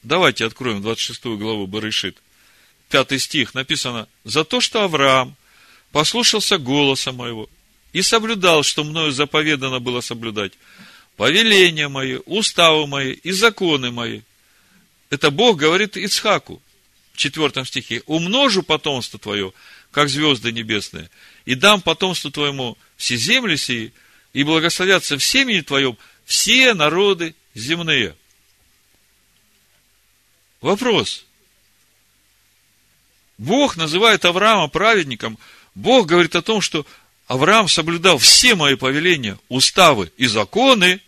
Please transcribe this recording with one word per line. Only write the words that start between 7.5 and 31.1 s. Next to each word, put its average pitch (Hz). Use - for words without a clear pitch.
и 170
соблюдал, 190
что -
мною 151
заповедано 139
было 123
соблюдать, 110
повеления 175
мои, 135
уставы 160
мои 139
и -
законы 185
мои». 113
Это 143
Бог 202
говорит 175
Ицхаку -
в -
четвёртом 139
стихе: 120
«Умножу 190
потомство 143
твоё, 101
как 147
звёзды 135
небесные, 107
и 127
дам 196
потомству 170
твоему 139
все -
земли 185
сии, 117
и 139
благословятся 165
в 131
семени 247
твоём 135
все 247
народы 170
земные». 131
Вопрос. 190